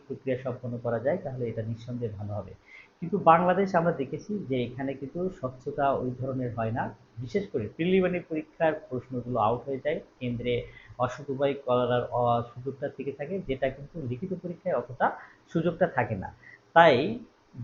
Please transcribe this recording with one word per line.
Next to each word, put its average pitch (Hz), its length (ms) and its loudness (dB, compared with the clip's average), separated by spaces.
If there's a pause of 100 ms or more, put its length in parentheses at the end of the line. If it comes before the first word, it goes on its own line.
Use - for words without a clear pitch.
প্রক্রিয়া 127 320 -4
সম্পন্ন 120 440 -6
করা 117 160 0
যায় 143 200 0
তাহলে 127 300 -4
এটা 110 140 -4
নিঃসন্দেহে 117 520 -6
ভালো 104 200 -6
হবে। 92 160 -6 (500)
কিন্তু 180 180 -2
বাংলাদেশ 180 560 6
আমরা 170 180 4
দেখেছি 147 460 -4 (100)
যে 127 160 0
এখানে 135 300 -4
কিন্তু 156 340 -6
স্বচ্ছতা 139 640 -2
ওই 123 260 -2
ধরনের 127 360 -4
হয় 113 160 -2
না। 151 240 -4 (240)
বিশেষ 190 300 -4
করে 110 200 -2
প্রিলিমিনারি 180 600 2
পরীক্ষার 160 440 0 (160)
প্রশ্নগুলো 123 520 -2
আউট 113 280 4
হয়ে 135 160 -4
যায়, 165 160 -2 (200)
কেন্দ্রে 120 460 -2 (320)
অসৎ 127 320 -2
উপায় 139 240 0
করার, 123 500 2
আহ, 120 380 2 (120)
সুযোগটা 131 340 -6
থেকে 135 240 -6
থাকে, 160 340 -6
যেটা 135 220 0
কিন্তু 143 380 -8
লিখিত 127 360 -4
পরীক্ষায় 175 320 -4
অতটা 127 420 -2 (360)
সুযোগটা 170 340 2
থাকে 113 300 0
না। - 180 -6 (400)
তাই 165 440 8 (460)